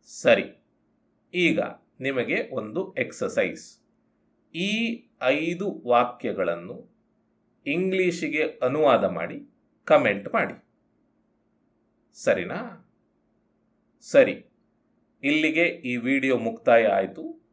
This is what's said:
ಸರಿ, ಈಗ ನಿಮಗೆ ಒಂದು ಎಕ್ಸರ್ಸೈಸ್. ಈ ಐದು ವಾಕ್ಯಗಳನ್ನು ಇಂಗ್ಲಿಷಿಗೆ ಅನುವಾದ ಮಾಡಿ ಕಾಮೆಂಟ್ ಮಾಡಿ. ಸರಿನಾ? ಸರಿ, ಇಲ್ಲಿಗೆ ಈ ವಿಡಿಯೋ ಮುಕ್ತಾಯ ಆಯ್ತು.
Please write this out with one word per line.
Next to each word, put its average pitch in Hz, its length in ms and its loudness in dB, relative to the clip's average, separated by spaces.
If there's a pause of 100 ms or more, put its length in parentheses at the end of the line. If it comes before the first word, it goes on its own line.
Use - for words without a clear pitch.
ಸರಿ, - 400 2 (880)
ಈಗ 175 260 2 (400)
ನಿಮಗೆ 135 520 -4
ಒಂದು 117 420 -8
ಎಕ್ಸರ್ಸೈಸ್. - 840 -4 (760)
ಈ 220 480 -4 (200)
ಐದು 170 640 -2
ವಾಕ್ಯಗಳನ್ನು 101 1080 0 (680)
ಇಂಗ್ಲಿಷಿಗೆ 165 960 -2
ಅನುವಾದ 131 420 4
ಮಾಡಿ 87 500 -6 (300)
ಕಾಮೆಂಟ್ 113 500 2
ಮಾಡಿ. 160 300 -2 (1600)
ಸರಿನಾ? 98 680 -4 (1080)
ಸರಿ, 123 440 4 (760)
ಇಲ್ಲಿಗೆ 156 440 2
ಈ 123 300 -4
ವಿಡಿಯೋ 131 420 0
ಮುಕ್ತಾಯ 113 480 4
ಆಯ್ತು. 98 540 -2 (120)